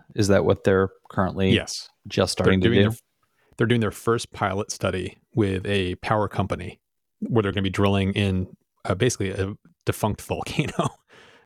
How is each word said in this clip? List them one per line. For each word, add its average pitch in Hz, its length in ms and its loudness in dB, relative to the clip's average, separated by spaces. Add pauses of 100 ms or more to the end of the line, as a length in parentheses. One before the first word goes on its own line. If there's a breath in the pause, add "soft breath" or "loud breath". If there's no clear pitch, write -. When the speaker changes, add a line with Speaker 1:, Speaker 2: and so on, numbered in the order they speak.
(140)
Speaker 1:
Is 104 140 2
that 95 160 4
what 98 200 0
they're 95 260 4 (180)
currently 95 440 0
Speaker 2:
Yes. - 360 -4 (200)
Speaker 1:
just 95 240 0
starting 95 280 4
Speaker 2:
They're 92 100 6
Speaker 1:
to 117 60 4
Speaker 2:
doing 104 120 6
Speaker 1:
do? - 40 0
Speaker 2:
their, 117 60 -12 (580)
they're 120 100 2
doing 117 140 4
their 104 100 2
first - 420 -2
pilot 101 380 -4
study 92 480 -4 (160)
with 95 320 0
a 92 300 -2
power 107 320 -2
company 90 520 -6 (400)
where 113 220 0
they're 98 100 -2
gonna 98 100 -4
be 95 80 -2
drilling 98 440 2
in, 95 320 0 (380)
uh, 104 100 -2
basically 101 360 -2
a 98 240 -6 (300)
defunct - 380 -2
<laughs> - 60 -18
volcano, 107 600 -4 (580 soft breath)